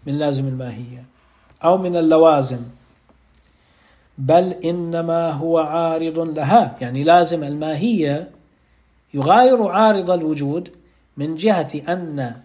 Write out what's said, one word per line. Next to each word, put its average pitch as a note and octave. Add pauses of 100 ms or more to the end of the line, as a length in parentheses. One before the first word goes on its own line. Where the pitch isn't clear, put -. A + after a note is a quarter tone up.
من C#3+
لازم C3+
الماهية B2 (600)
أو F3+
من F3+
اللوازم، D#3+ (1600)
بل E3+
إنما E3+
هو D#3+
عارض D#3+
لها، D#3+
يعني C3
لازم E3+
الماهية D3+ (840)
يغاير G#3+
عارض G3
الوجود D#3 (460)
من D#3
جهة F3 (180)
أن D3 (100)